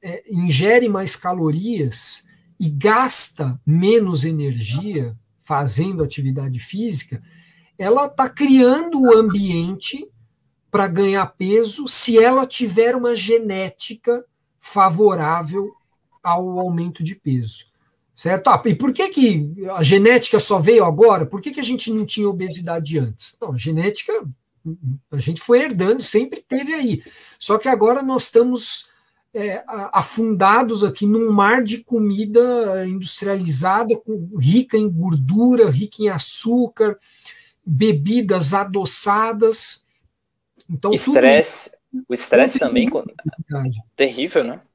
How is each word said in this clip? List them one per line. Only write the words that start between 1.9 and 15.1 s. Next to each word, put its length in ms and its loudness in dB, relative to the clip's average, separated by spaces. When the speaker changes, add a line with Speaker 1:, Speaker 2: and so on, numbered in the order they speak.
Speaker 1:
e 100 -2
gasta 960 0
menos 580 2
energia 920 -6
fazendo 680 -4
atividade 540 -6
física, 640 -8
ela 280 0
tá 220 -2
criando 720 4
o 160 8
ambiente 920 -2
pra 160 0
ganhar 380 0
peso 500 0
se 340 4
ela 220 4
tiver 500 0
uma 220 -2
genética 1040 -2
favorável 1120 0